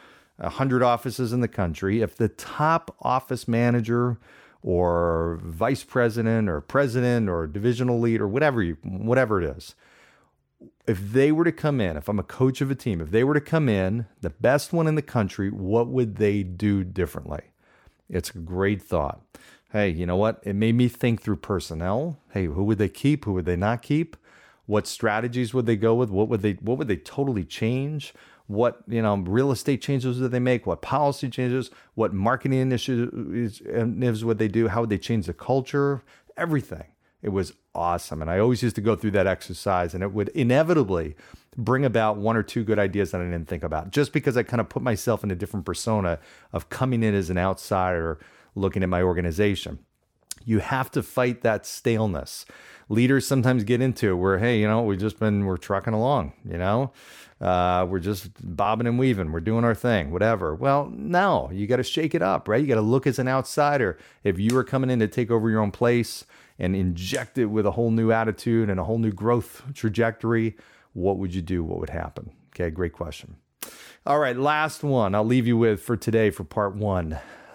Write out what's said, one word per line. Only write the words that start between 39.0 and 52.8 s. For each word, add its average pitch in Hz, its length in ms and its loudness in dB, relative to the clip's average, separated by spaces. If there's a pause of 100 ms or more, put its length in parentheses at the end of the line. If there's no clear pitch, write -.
that 95 160 2
exercise, 90 640 -2
and 92 100 -6
it 101 80 -4
would 101 180 -2
inevitably 120 880 2 (400)
bring 127 300 2
about 107 320 2
one 107 180 0
or 107 80 2
two 120 200 -4
good 104 160 2
ideas 98 320 0
that 92 100 -2
I 87 40 -4
didn't 85 220 -4
think 87 160 -6
about, 80 280 -4
just 143 200 0
because 139 240 0
I 120 80 2
kind 117 160 -2
of 110 100 -2
put 131 120 -8
myself 117 420 -2
in 101 80 -2
a 92 40 -4
different 90 300 -6
persona 92 540 -2 (320)
of - 180 -6
coming 127 340 -2
in 107 100 2
as 95 160 0
an 90 80 -2
outsider 90 800 0 (360)
looking 95 280 0
at 90 60 0
my 90 120 2
organization. 87 800 0 (640)
You 110 160 2
have 131 320 -2
to 131 120 -2
fight 123 400 0
that 107 220 2
staleness. 107 800 -2 (440)